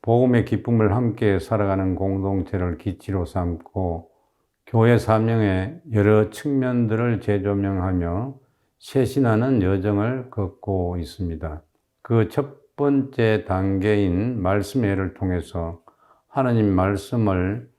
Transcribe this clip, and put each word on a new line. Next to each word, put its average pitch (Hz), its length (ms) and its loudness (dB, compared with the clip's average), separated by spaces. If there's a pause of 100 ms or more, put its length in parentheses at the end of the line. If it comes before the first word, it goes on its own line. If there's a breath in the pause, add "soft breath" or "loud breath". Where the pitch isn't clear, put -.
복음의 120 420 4
기쁨을 110 500 2
함께 110 460 0
살아가는 95 560 0
공동체를 95 800 -2
기치로 95 460 -6
삼고 87 880 -6 (540)
교회 117 320 4
사명의 110 840 0 (140)
여러 107 360 4
측면들을 120 920 -2
재조명하며 98 1120 -2 (440 soft breath)
쇄신하는 123 840 0
여정을 104 680 0
걷고 92 680 -4
있습니다. 80 640 -8 (400)
그 113 260 2
첫 - 480 -6
번째 123 720 0
단계인 98 920 0
말씀회를 98 720 0
통해서 87 680 -6 (460 soft breath)
하나님 113 420 0
말씀을 98 1080 0